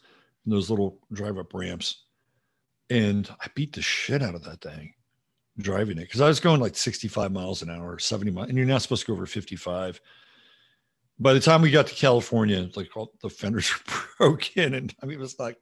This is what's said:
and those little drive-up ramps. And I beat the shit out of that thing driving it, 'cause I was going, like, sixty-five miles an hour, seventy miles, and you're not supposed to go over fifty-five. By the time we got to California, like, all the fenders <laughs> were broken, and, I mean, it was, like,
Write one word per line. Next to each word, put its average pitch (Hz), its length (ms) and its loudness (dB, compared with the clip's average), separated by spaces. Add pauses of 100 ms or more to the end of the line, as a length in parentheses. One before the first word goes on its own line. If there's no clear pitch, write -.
(460)
and 110 80 0
those 98 160 0
little 101 300 0 (140)
drive-up 98 400 -8
ramps. 90 520 -8 (840)
And 104 400 2 (120)
I - 120 -10
beat 147 200 -6
the 98 80 -10
shit - 420 -2
out 90 120 -6
of 80 100 -14
that 78 160 -16
thing 76 320 -16 (640)
driving 98 380 -2
it, 85 120 -10
'cause 117 120 0
I 147 60 8
was 151 120 4
going, 160 220 4
like, 107 160 -2
sixty-five 107 540 -2
miles 92 300 -4
an 85 80 -10
hour, 87 300 -10
seventy 104 320 -2
miles, 90 160 -6
and 127 100 -2
you're 131 80 2
not 131 160 4
supposed - 200 -2
to - 60 -8
go 113 60 -2
over 92 120 -4
fifty-five. 90 720 -8 (1200)
By 131 140 6
the 135 60 6
time 160 240 8
we 151 80 6
got 143 160 6
to - 80 -14
California, 110 800 2
like, 95 200 -10
all 110 260 -10
the 101 80 -8
fenders 101 440 -4
<laughs> - 140 -8
were - 80 -6 (240)
broken, 156 560 2
and, 135 260 -8
I 135 60 -10
mean, 151 100 -10
it - 20 -14
was, 131 200 -12
like, 117 220 -8